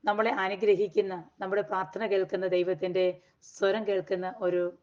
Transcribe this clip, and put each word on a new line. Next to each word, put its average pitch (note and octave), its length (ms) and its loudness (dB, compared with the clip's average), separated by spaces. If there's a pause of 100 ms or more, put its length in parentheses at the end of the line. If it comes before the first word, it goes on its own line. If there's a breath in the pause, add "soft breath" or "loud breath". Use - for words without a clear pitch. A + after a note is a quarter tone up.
നമ്മളെ G#3+ 260 2
അനുഗ്രഹിക്കുന്ന, G3+ 840 0 (240)
നമ്മുടെ G3+ 240 -2
പ്രാർത്ഥന G3 440 -4
കേൾക്കുന്ന F#3+ 420 0
ദൈവത്തിൻ്റെ F3+ 580 0 (380 soft breath)
സ്വരം G3 400 0
കേൾക്കുന്ന F#3+ 420 -2 (140)
ഒരു F3+ 220 2 (200)